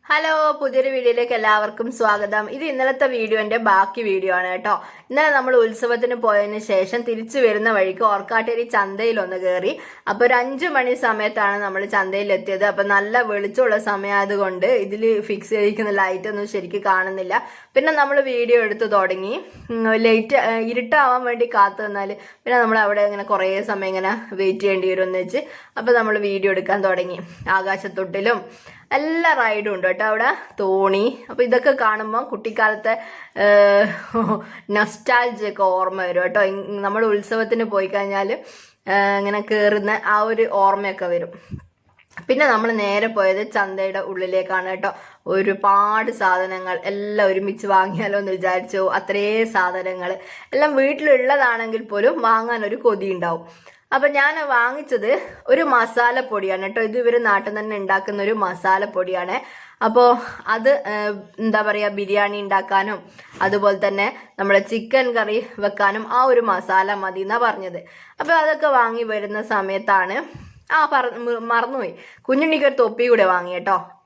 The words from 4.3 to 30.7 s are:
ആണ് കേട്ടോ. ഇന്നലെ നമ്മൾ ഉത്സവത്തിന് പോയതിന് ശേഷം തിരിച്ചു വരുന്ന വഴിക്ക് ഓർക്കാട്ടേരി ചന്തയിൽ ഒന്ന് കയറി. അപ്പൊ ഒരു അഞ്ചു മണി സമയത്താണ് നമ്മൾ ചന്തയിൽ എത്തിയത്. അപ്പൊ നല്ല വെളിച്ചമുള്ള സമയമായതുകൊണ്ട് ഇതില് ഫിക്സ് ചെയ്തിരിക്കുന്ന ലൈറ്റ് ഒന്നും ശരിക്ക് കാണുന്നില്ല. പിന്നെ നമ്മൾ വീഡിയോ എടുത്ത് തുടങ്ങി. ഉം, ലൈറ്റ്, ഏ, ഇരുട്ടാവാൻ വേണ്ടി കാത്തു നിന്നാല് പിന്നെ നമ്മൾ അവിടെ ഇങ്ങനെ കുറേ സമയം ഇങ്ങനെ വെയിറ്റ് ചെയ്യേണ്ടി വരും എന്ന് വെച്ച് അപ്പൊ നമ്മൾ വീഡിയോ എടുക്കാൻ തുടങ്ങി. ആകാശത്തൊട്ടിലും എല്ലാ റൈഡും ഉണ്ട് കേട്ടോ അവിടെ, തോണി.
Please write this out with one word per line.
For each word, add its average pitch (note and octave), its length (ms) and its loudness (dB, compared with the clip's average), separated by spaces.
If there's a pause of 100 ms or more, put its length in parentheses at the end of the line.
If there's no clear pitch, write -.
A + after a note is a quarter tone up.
ആണ് F3+ 140 0
കേട്ടോ. F#3 240 -2 (320)
ഇന്നലെ D4 260 2
നമ്മൾ B3+ 240 2
ഉത്സവത്തിന് A#3+ 640 2
പോയതിന് G#3 440 0
ശേഷം G3 420 -2
തിരിച്ചു A3+ 360 -6
വരുന്ന A3 320 4
വഴിക്ക് F#3+ 340 0
ഓർക്കാട്ടേരി A3+ 640 0
ചന്തയിൽ G#3+ 500 -2
ഒന്ന് F#3 180 -4
കയറി. F#3 360 -2 (340)
അപ്പൊ G#3 180 0
ഒരു B3 100 4
അഞ്ചു C4 340 -2
മണി B3+ 280 0
സമയത്താണ് G#3+ 640 -2
നമ്മൾ G3 280 -4
ചന്തയിൽ G3+ 460 -2
എത്തിയത്. G3 320 -2
അപ്പൊ G3+ 200 0
നല്ല G3+ 380 2
വെളിച്ചമുള്ള G#3 580 0
സമയമായതുകൊണ്ട് G3+ 880 -2 (100)
ഇതില് G#3+ 340 0 (120)
ഫിക്സ് G#3+ 300 -6
ചെയ്തിരിക്കുന്ന G#3 420 0
ലൈറ്റ് F#3+ 360 0
ഒന്നും G#3 180 -6
ശരിക്ക് G3 340 -6
കാണുന്നില്ല. F#3+ 520 -2 (380)
പിന്നെ D4+ 200 2
നമ്മൾ C#4+ 320 2
വീഡിയോ A#3+ 380 2
എടുത്ത് A3 280 -2
തുടങ്ങി. F#3+ 440 0 (320)
ഉം, A3+ 200 -2 (120)
ലൈറ്റ്, A3+ 400 2
ഏ, A3+ 280 0
ഇരുട്ടാവാൻ B3 580 2
വേണ്ടി A#3+ 240 -2
കാത്തു G3+ 340 2
നിന്നാല് G3+ 340 -6 (220)
പിന്നെ B3 200 0
നമ്മൾ A3 200 4
അവിടെ G#3 260 2
ഇങ്ങനെ G3+ 220 -2
കുറേ F#3+ 220 0 (140)
സമയം G3 280 -4
ഇങ്ങനെ F#3+ 220 -2 (200)
വെയിറ്റ് G3 280 -2
ചെയ്യേണ്ടി F#3+ 300 0
വരും F#3 160 0
എന്ന് F#3 140 -4
വെച്ച് C4 220 -4 (300)
അപ്പൊ A#3 200 -2
നമ്മൾ A3 280 4
വീഡിയോ G3 320 0
എടുക്കാൻ F#3+ 300 0
തുടങ്ങി. F3+ 380 0 (300)
ആകാശത്തൊട്ടിലും F#3+ 880 -2 (520)
എല്ലാ D#4+ 440 0
റൈഡും G#3+ 380 -2
ഉണ്ട് F#3 140 -6
കേട്ടോ F#3+ 180 0
അവിടെ, A3 240 0 (260)
തോണി. G3 480 0 (220)